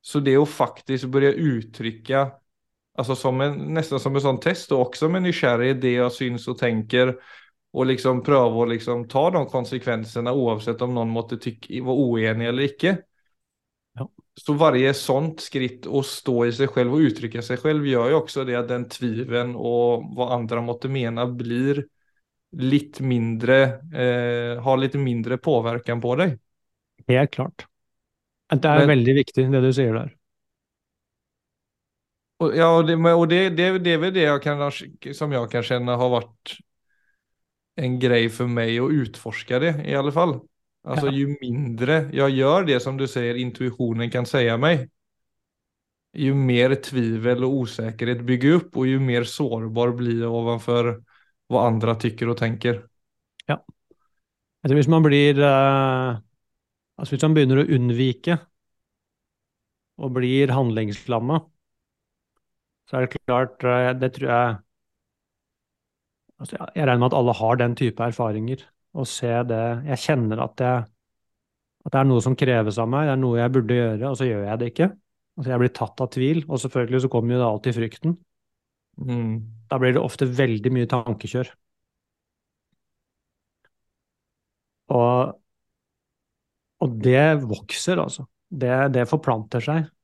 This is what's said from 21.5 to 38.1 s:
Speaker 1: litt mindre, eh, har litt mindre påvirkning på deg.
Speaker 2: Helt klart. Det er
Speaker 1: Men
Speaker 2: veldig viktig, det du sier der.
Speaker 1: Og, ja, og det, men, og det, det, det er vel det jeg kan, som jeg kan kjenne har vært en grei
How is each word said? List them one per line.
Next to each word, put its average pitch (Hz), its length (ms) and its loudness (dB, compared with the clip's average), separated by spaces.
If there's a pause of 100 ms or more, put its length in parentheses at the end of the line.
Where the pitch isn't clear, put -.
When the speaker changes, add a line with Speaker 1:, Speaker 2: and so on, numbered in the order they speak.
Speaker 1:
litt 135 440 0
mindre, 120 800 2 (120)
eh, 120 680 -2
har 131 160 2
litt 131 160 -2
mindre 123 440 -2
påvirkning 117 640 -2
på 120 180 -2
deg. 165 220 0 (680)
Speaker 2:
Helt 131 220 4
klart. - 340 -10 (840)
Det 131 140 0
er 147 240 6
Speaker 1:
Men 147 160 6
Speaker 2:
veldig 131 120 4
viktig, 131 360 0
det 131 100 4
du 127 120 4
sier 123 200 2
der. - 220 -6 (2250)
Speaker 1:
Og, 165 160 2
ja, 165 200 4
og 165 120 6
det, 165 120 2
men, 170 160 6
og 170 160 4
det, 180 100 4 (140)
det, 180 140 2 (140)
det 175 120 2
er 151 60 0
vel 185 140 -2
det 175 100 4
jeg 143 180 2
kan, 147 160 -2 (560)
som 151 160 -4
jeg 120 200 -2
kan 120 120 -2
kjenne 123 340 -2
har 123 140 2
vært - 460 -6 (1200)
en 127 220 -2
grei 120 300 4